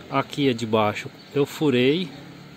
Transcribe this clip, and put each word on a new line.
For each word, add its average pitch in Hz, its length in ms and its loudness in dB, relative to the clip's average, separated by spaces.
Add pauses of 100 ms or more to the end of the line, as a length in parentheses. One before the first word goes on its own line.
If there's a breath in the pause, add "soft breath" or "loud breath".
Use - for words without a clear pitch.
Aqui 139 400 0
a 123 40 4
de 117 120 -4
baixo 107 460 0 (240)
eu 143 100 2
furei, 143 640 2 (480)